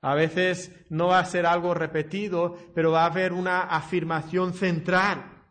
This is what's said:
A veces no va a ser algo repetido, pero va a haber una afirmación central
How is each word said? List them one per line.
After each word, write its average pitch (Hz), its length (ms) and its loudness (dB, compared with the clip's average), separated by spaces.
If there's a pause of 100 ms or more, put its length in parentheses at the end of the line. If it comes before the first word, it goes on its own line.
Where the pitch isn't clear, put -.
A 135 120 0
veces 175 760 -2
no 160 180 0
va 185 120 6
a 180 60 0
ser 175 220 0
algo 175 260 2
repetido, 170 800 -2 (200)
pero 165 160 4
va 160 120 4
a 165 40 4
haber 180 260 0
una 180 280 0
afirmación 165 920 -2
central 180 720 0 (260)